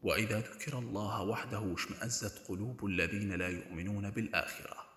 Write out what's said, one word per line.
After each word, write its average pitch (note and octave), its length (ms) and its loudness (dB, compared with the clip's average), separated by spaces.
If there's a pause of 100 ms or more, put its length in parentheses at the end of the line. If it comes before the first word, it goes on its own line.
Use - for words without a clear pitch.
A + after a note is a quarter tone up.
"وإذا G#2+ 380 4
ذكر - 380 -4
الله G#2+ 440 0
وحده G#2+ 520 0
اشمأزت - 760 -2
قلوب G#2 380 -2
الذين F#2+ 460 2
لا F2+ 160 2
يؤمنون F2+ 600 -2
بالآخرة" - 880 -2